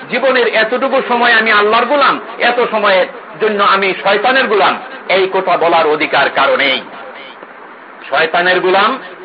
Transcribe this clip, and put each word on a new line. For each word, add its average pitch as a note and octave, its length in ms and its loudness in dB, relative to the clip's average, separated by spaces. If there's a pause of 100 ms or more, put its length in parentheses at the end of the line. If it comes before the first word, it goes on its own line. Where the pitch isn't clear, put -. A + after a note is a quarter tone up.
জীবনের B3 460 0
এতটুকু A#3 480 0
সময় A#3+ 320 0
আমি A3 180 2
আল্লাহর A3 360 2
গোলাম, C4 280 2 (260)
এত A#3+ 180 0 (100)
সময়ের G3+ 380 2 (320)
জন্য G#3+ 240 0
আমি F#3+ 320 2
শয়তানের A#3 520 0
গোলাম, F#3+ 260 2 (360)
এই F#3 220 2
কথা F#3 260 0
বলার E3 300 2
অধিকার D3+ 420 0
কারো C3+ 280 2
নেই। C3+ 220 0 (1200)
শয়তানের F3 560 2
গোলাম, F#3+ 320 2 (340)